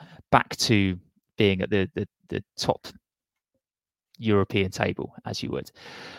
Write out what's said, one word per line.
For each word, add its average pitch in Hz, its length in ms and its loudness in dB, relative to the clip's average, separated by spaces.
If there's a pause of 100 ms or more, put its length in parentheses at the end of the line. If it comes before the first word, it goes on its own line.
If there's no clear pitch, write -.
(320)
back - 260 4
to 98 400 2 (400)
being 98 240 4
at - 80 -4
the, 98 260 2
the, 104 120 -4 (220)
the - 140 -6 (140)
top - 300 -2 (1300)
European 101 540 2
table," - 420 -6 (120)
as - 180 -10
you - 60 -6
would. - 200 -8 (500)